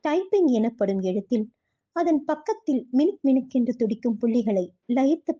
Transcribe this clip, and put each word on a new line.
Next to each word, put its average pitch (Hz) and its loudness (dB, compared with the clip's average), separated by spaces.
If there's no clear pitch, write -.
டைப்பிங் 370 2
எனப்படும் 220 0
எழுத்தில் 202 -2
அதன் 330 0
பக்கத்தில் 302 -4
மினுக் 302 2
மினுக்கென்று 254 0
துடிக்கும் 220 -2
புள்ளிகளை 220 0
லயித்து 277 0